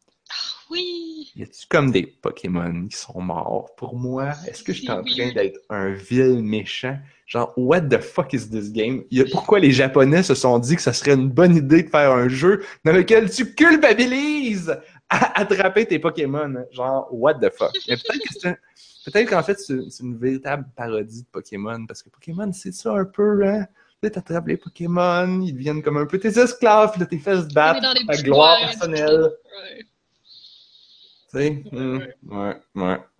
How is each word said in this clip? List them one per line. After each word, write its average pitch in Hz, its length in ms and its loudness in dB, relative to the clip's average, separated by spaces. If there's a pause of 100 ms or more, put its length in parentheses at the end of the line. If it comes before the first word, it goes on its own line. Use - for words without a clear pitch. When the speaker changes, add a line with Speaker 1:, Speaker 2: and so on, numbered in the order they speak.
(320)
Speaker 1:
Ah - 40 -12 (360)
oui ! 339 640 -10
Speaker 2:
Y - 80 -14
a-tu - 260 -20
comme 143 220 2
des 92 160 0
Pokémon 87 800 -6
qui - 100 -16
sont - 240 -14
morts 90 560 -8
pour - 180 -12
moi ? 127 380 -6 (140)
Est-ce - 160 -16
que - 100 -6
je - 80 -12
suis 254 100 -8
en 190 140 -6
Speaker 1:
C'est 254 80 -6
Speaker 2:
train 247 120 -4
Speaker 1:
weird. - 100 -6
Speaker 2:
d'être 101 240 -2 (100)
un 98 240 -4
vil 123 500 0
méchant ? 107 540 -6 (300)
Genre, - 280 -4
what 135 260 2
the 139 200 2
fuck - 320 -6
is 110 160 -4
this 107 240 -8
game ? 113 380 -2
Y 127 100 4
a, 131 100 4
pourquoi - 280 2
les 139 120 6
Japonais 135 520 4
se 156 100 2
sont 123 240 2
dit 123 180 0
que 165 60 -2
ça 123 120 0
serait 143 200 2
une 135 160 2
bonne 170 260 6
idée 156 280 4
de 156 60 -16
faire 147 220 4
un 123 160 4
jeu 175 380 2 (180)
dans 160 80 2
lequel 190 380 4
tu - 240 -6
culpabilises 254 1200 2 (340)
à - 300 0
attraper 202 460 0
tes 165 140 -2
Pokémon ? 147 560 -4 (160)
Genre, 131 400 -4
what 131 240 2
the 107 200 0
fuck ? - 160 -2 (160)
Mais 120 100 -2
peut-être 294 260 -6
que - 100 -12
c'est - 140 -8
un, 180 100 -4 (480)
peut-être 214 240 0
qu'en 175 140 2
fait, 202 160 -4
c'est, 135 180 -6 (140)
c'est - 120 -20
une 123 140 -10
véritable 135 480 -6 (100)
parodie 113 460 -8
de 123 100 -20
Pokémon, 107 540 -10
parce - 160 -18
que - 80 -20
Pokémon, 190 420 -10
c'est 185 220 -12
ça 220 200 -6
un 190 120 -2
peu, 202 420 0
hein ? 202 180 -2 (360)
Tu 214 60 -2
sais, - 40 -4
t'attrapes 165 360 -8
les 156 100 -2
Pokémon, 175 840 -2
ils 175 120 -4
deviennent 147 300 -6
comme 147 140 -2
un 147 100 -2
peu 190 100 -4
tes 214 120 -2 (100)
esclaves, 214 540 4
puis 180 80 -6
là, 170 40 -2
t'es 165 140 -6
fait 196 160 0
se 180 80 2
Speaker 1:
On 147 100 -10
Speaker 2:
battre, 156 240 4
Speaker 1:
est - 60 -6
dans 254 100 0
des - 140 -4
Speaker 2:
ta 151 60 0
Speaker 1:
petits 147 100 -2
Speaker 2:
gloire 151 360 6
Speaker 1:
bois, - 100 -4
Speaker 2:
personnelle. 160 520 0
Speaker 1:
ouais. 190 580 -6 (1500)
Speaker 2:
Tu 131 60 -10
sais ? 143 340 -2
Speaker 1:
Ouais, 123 80 -10
Speaker 2:
Hmm. 131 180 -4
Speaker 1:
ouais. 131 100 -10 (160)
Speaker 2:
Ouais, 101 320 -8 (320)
ouais. 92 100 0 (220)